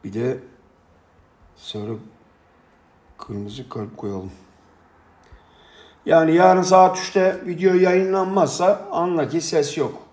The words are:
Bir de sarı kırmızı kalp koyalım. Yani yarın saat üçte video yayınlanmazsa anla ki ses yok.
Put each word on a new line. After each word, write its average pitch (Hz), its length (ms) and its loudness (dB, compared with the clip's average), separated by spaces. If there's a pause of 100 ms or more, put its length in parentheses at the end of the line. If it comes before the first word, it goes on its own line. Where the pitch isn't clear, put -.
Bir 95 100 -12
de 120 260 -4 (1160)
sarı 107 420 -12 (1200)
kırmızı 104 520 -14
kalp 107 280 -12
koyalım. 95 340 -10 (1700)
Yani 160 300 4
yarın 185 260 6
saat 185 360 6
üçte 190 480 0
video 180 280 0
yayınlanmazsa 185 1160 0
anla 170 380 -2
ki 160 120 -4
ses 151 360 -2
yok. 127 160 -4 (200)